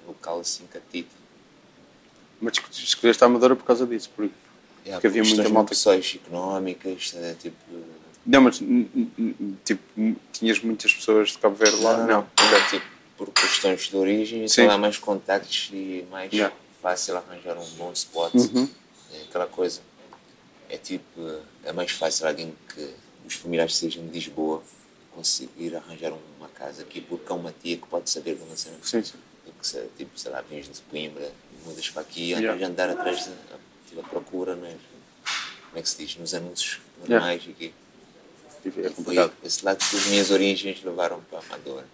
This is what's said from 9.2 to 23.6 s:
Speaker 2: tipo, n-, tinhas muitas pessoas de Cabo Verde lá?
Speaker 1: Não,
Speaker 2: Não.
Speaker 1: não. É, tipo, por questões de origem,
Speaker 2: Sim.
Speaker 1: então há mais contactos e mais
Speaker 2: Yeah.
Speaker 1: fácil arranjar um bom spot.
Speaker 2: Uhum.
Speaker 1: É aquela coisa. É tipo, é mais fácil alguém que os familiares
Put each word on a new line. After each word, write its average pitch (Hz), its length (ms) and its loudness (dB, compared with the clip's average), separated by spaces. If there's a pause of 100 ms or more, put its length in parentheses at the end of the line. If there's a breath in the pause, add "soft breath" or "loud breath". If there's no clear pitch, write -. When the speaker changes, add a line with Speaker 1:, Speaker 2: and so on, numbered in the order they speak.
Speaker 2:
tipo, 101 180 -2 (140)
n-, 110 220 0 (160)
tinhas 113 260 2
muitas 113 340 0
pessoas 107 360 4
de - 80 -10
Cabo 101 180 4
Verde 104 220 4
lá? 113 200 4
Speaker 1:
Não, 113 100 2
Speaker 2:
Não. 101 200 4 (240)
Speaker 1:
não. 107 60 8
É, 95 120 8
tipo, - 160 -4 (320)
por 101 120 -10
questões - 540 2
de - 120 -6
origem, 110 540 0
Speaker 2:
Sim. 120 140 8
Speaker 1:
então 104 120 8
há - 20 2
mais 104 200 2
contactos - 760 -2
e 95 400 -8
mais 95 220 -10
Speaker 2:
Yeah. 104 200 0 (280)
Speaker 1:
fácil 92 340 -2
arranjar 87 420 -10
um 85 80 -12 (120)
bom 87 160 -10
spot. - 400 -4
Speaker 2:
Uhum. 123 340 4 (460)
Speaker 1:
É 78 80 -16
aquela 87 260 -4
coisa. 90 320 -4 (880)
É - 80 -10
tipo, - 280 -10 (580)
é 76 80 -10
mais 87 200 -6
fácil 80 360 -2
alguém 78 260 -4 (200)
que 73 160 -12 (360)
os - 100 -10
familiares 82 420 -2